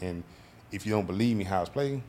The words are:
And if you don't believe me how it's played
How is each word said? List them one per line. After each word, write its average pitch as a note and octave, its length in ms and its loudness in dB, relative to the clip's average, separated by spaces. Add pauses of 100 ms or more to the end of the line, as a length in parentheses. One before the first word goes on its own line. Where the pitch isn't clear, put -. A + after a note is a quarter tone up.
And F2 220 -4 (500)
if G2+ 140 -8
you G#2+ 60 0
don't G#2 140 4
believe G#2+ 300 2
me G2 80 0
how F#2 180 2
it's E2+ 60 -2
played C#3 400 -2